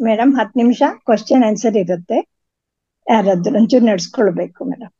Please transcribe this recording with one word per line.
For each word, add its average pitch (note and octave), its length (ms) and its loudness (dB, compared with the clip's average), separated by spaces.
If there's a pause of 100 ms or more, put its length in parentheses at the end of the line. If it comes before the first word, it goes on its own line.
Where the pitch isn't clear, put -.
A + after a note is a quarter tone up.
ಮೇಡಮ್. A3+ 320 2
ಹತ್ತು A3 260 -4
ನಿಮಿಷ A#3+ 220 2 (140)
question A#3+ 480 0
answer G#3+ 320 -2
ಇರುತ್ತೆ, F#3 520 -4 (840)
ಯಾರಾದ್ರೂ G3 480 0
ಒಂಚೂರು A#3 260 2
ನಡ್ಸ್ಕೊಳ್ಬೇಕು F#3 800 -2
ಮೇಡಮ್. A#3+ 360 -10